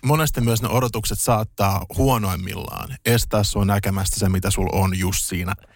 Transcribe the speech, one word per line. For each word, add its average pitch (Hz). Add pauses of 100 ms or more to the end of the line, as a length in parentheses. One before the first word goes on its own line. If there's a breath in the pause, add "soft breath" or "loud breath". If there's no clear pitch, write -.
monesti 156
myös 117
ne 113
odotukset 113
saattaa 101 (100)
huonoimmillaan 104 (100)
estää 110
sua 101
näkemästä 98
se, 98
mitä 95
sul 95
on 95
just 95
siinä, 87 (220 soft breath)